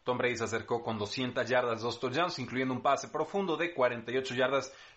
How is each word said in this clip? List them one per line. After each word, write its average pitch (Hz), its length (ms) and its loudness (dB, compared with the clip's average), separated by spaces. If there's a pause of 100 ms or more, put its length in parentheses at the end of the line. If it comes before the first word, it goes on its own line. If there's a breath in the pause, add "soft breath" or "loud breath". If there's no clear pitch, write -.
Tom 123 160 0
Brady 123 180 2
se 113 80 -2
acercó 113 380 -2
con 113 160 -2
doscientas 123 500 -2
yardas, 120 320 2
dos 117 200 -4
touchdowns, 147 400 0
incluyendo 127 340 -2
un 113 80 -4
pase 139 260 2
profundo 160 480 0
de 170 160 -2
cuarenta 120 400 2
y 127 40 0
ocho 131 180 -2
yardas 131 380 2 (240 soft breath)